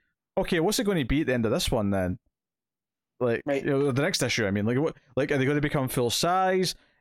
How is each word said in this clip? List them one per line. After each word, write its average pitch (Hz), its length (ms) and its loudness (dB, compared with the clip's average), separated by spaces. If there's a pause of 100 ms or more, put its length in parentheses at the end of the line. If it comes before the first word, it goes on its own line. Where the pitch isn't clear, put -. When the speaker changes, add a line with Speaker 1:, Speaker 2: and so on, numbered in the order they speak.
(380)
Speaker 1:
okay, 180 220 0
what's 202 180 0
it 247 60 0
gonna 185 200 0
be 135 160 0
at 147 60 -2
the 127 80 0
end 117 100 0
of 110 80 2
this 170 180 -2
one 104 200 0
then? 92 280 -2 (1000)
Like, 120 240 0
Speaker 2:
Right. 139 180 -2
Speaker 1:
you 151 80 -2
know, 139 220 0
the 135 100 0
next 180 200 -2
issue, 117 240 0
I 95 40 0
mean, 104 140 0
like, 123 140 0
what, 156 180 -2 (200)
like, 139 160 0
are 143 40 2
they 131 80 2
gonna 147 160 2
become 143 280 0
full 120 220 0
size? 185 640 0 (260)